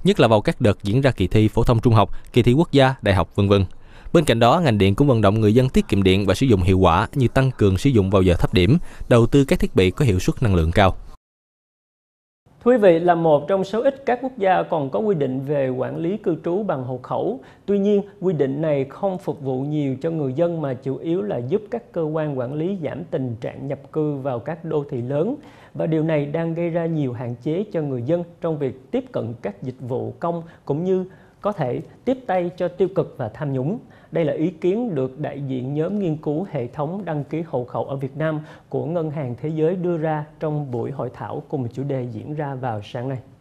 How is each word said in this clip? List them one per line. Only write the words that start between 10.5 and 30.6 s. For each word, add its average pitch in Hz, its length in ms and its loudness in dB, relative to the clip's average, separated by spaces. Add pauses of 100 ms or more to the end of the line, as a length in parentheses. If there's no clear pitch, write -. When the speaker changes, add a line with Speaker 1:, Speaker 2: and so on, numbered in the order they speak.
Speaker 1:
lượng 80 180 2
cao. 95 240 4 (1700)
Speaker 2:
Thưa 233 60 4
quý 254 60 8
vị, 185 220 8
là 175 160 4
một 160 340 4
trong 196 160 0
số 214 180 -4
ít - 240 0
các 247 160 0
quốc 262 160 -8
gia 185 240 2
còn 156 280 -2
có 185 80 -2
quy 214 160 0
định 135 260 -2
về 139 280 -2
quản 127 280 -4
lý 165 200 -4
cư 175 280 -2
trú 180 180 -2
bằng 151 220 -4
hộ 127 180 -8
khẩu. 151 380 -4 (260)
Tuy 202 120 0
nhiên, 202 240 2 (180)
quy 180 140 0
định 143 280 -2
này 143 280 0
không 190 280 -4
phục 151 220 -8
vụ 131 220 -4
nhiều 143 400 -2
cho 165 80 -4
người 147 220 -4
dân 165 300 -2
mà 139 120 -4
chủ 135 220 -6
yếu 175 260 -4
là 180 160 -4 (100)
giúp 208 220 -2
các - 220 -10
cơ 170 100 -4
quan 151 360 -4
quản 127 160 -6
lý 175 300 -4
giảm 127 200 -8
tình 131 360 -6
trạng 135 280 -10
nhập 143 100 -8 (140)
cư 151 240 -2
vào 127 220 -6
các 160 260 -10
đô 156 260 -4
thị 120 120 -6
lớn. 151 340 -4 (380)
Và 165 120 -4
điều 160 160 0
này 156 240 0
đang 165 280 -4
gây 170 160 -4
ra 165 160 -2
nhiều 147 260 -2
hạn 120 300 -8
chế 165 300 -2
cho 165 100 -2
người 131 200 -4
dân 170 220 -2 (160)
trong 160 180 -4
việc 131 320 -6
tiếp 254 220 -2
cận 117 300 -6
các - 200 -10
dịch 127 180 -10
vụ 117 400 -6
công 170 220 -6 (220)